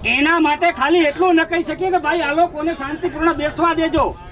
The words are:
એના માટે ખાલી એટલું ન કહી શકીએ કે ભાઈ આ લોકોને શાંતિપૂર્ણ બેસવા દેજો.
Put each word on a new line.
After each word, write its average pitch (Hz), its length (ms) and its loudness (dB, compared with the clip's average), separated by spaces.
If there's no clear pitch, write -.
એના 294 360 2
માટે 311 320 2
ખાલી 302 260 2
એટલું 330 360 2
ન 320 100 4
કહી 330 180 -2
શકીએ 349 280 -4
કે 370 80 2
ભાઈ 311 220 0
આ 285 120 -2
લોકોને 330 420 0
શાંતિપૂર્ણ 311 580 -2
બેસવા 302 420 -2
દેજો. 320 420 0